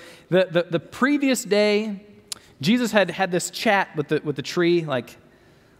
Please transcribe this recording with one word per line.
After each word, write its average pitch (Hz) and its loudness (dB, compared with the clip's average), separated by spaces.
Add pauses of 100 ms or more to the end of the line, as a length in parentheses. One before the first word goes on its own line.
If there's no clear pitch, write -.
(300)
the, 180 2
the, 170 2
the 165 0
previous 269 0
day, 208 0 (600)
Jesus 226 2
had 196 2
had 190 -4
this 175 -2
chat - 0
with 151 -4
the, 151 0
with 147 -4
the 143 -6
tree, 170 0
like, 131 -6 (600)